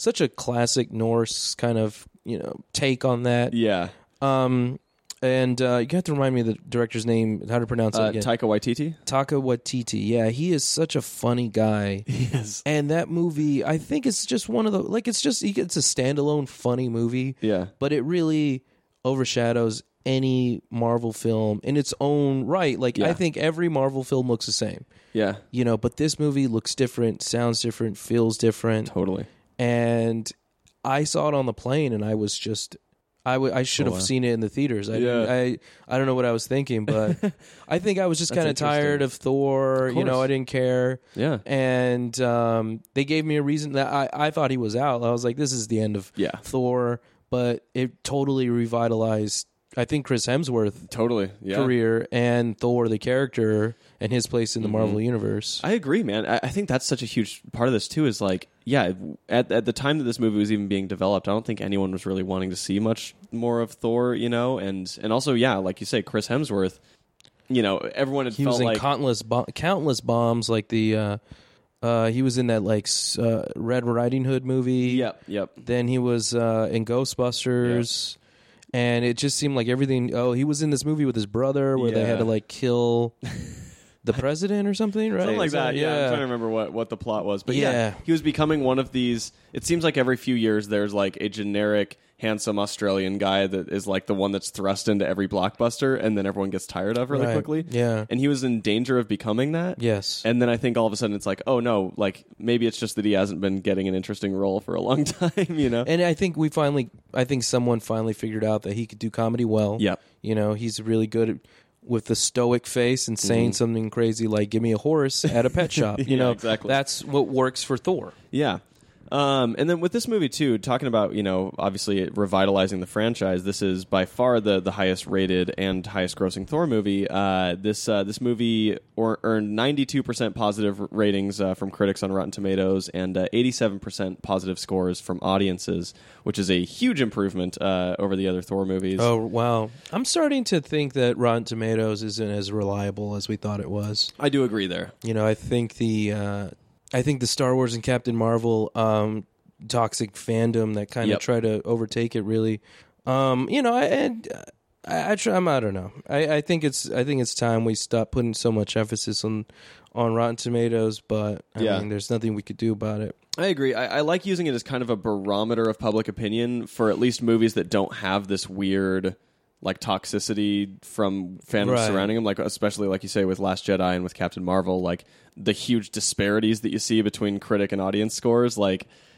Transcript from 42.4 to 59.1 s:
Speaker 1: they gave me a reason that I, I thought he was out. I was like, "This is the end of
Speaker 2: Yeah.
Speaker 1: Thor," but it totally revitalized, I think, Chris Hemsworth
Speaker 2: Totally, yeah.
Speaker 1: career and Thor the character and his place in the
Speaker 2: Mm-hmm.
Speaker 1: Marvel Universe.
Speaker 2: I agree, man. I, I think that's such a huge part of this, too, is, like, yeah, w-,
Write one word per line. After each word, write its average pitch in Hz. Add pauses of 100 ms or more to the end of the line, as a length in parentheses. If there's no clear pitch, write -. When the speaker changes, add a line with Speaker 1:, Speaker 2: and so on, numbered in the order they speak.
Speaker 1:
they 139
gave 156
me 151
a 147
reason 147
that 135
I, 139
I 151
thought 143
he 131
was 110
out. 127
I 117
was 120
like, 120
"This 143
is 113
the 113
end 107
of 95
Speaker 2:
Yeah. 98 (120)
Speaker 1:
Thor," 123 (300)
but 123
it 127
totally 135
revitalized, 113 (300)
I 120
think, 143
Chris 120
Hemsworth 123
Speaker 2:
Totally, 110 (100)
yeah. 95
Speaker 1:
career 117
and 120
Thor 120
the 110
character 117 (240)
and 110
his 123
place 117
in 117
the 110
Speaker 2:
Mm-hmm. 107
Speaker 1:
Marvel 107
Universe. 104
Speaker 2:
I 165
agree, 196
man. 107
I, 117
I 131
think 196
that's 131
such -
a 123
huge - (120)
part 120
of 127
this, 107
too, 156
is, 117
like, 95 (160)
yeah, 120
w-, 92 (120)